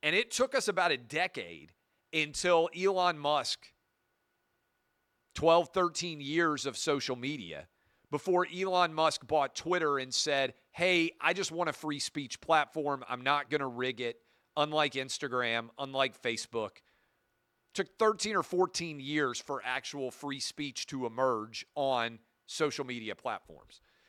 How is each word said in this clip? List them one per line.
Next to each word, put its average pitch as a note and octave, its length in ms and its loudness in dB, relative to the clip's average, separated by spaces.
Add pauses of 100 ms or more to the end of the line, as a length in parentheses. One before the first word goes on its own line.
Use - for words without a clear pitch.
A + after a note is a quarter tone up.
And D#3 120 2
it A3+ 160 2
took C4 240 0
us B3+ 140 2
about F3 240 4
a C3+ 60 0
decade A2+ 720 -6 (400)
until E3 560 4 (100)
Elon F3+ 400 2
Musk, C#3+ 540 -2 (1600)
twelve, E3 360 4
thirteen E3+ 500 -2
years D3 460 0
of B2 100 -6
social C#3 400 0
media, A2 500 -8 (440)
before F3 440 2
Elon F3+ 380 2
Musk D#3 340 2
bought C#3+ 280 2
Twitter E3 420 0
and C3 160 -4
said, C3+ 400 0 (200)
"Hey, E3+ 460 2
I D#3+ 140 2
just F#3 180 -2
want E3 200 -2
a - 20 -4
free D3+ 260 -6
speech - 440 -8
platform. D3 680 0
I'm B2 140 -6
not C#3 260 0
gonna C#3 200 0
rig B2 340 -4
it." A#2 180 -6 (360)
Unlike D3+ 360 2
Instagram, B2 800 -2 (100)
unlike C3+ 420 0
Facebook. A2+ 540 -4 (960)
Took - 260 -6
thirteen G#3+ 380 2
or E3+ 80 2
fourteen F3 560 -2
years C#3 400 0
for C#3 240 -6
actual C3 480 -4
free C#3 260 -8
speech - 480 -6
to C3 200 -6
emerge A2+ 680 0
on A#2+ 460 0 (260)
social D3 380 -2
media A2+ 320 -8
platforms. - 640 -10 (280)